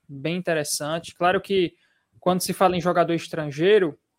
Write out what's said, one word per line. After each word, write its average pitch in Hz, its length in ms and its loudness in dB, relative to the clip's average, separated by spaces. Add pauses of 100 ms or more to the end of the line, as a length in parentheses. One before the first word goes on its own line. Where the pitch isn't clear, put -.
bem 147 300 -6
interessante. 160 760 -4
Claro 180 280 2
que 185 320 0 (460)
quando 180 220 0
se 185 120 -4
fala 180 240 2
em 165 40 -4
jogador 170 320 2
estrangeiro, 160 840 0 (220)